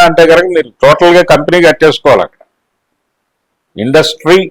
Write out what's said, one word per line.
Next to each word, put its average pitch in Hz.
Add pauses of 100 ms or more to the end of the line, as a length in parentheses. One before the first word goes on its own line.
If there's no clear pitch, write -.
అంటే 165
కనుక 175
మీరు 139 (140)
టోటల్ 165
గా 180 (120)
కంపెనీ 160
కట్టేసుకోవాలి, 143
అక్కడ - (1400)
ఇండస్ట్రీ 156 (160)